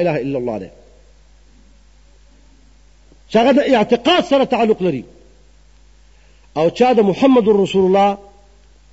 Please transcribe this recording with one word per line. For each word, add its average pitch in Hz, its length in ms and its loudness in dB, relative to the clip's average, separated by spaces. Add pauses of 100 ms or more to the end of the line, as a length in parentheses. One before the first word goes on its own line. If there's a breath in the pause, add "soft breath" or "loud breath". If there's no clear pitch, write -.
اله 170 220 -2
الا 139 160 -6
الله 120 200 -6
دی، 92 120 -14 (2500)
چې - 60 -4
هغه 240 160 2
د 262 80 2 (140)
اعتقاد 240 560 0
سره 269 140 2
تعلق 220 380 -2
لري. 147 220 -4 (1500)
او 165 140 0
چا 247 220 0
د 226 160 2
محمد 247 400 2
رسول 196 380 0
الله 196 320 0 (760)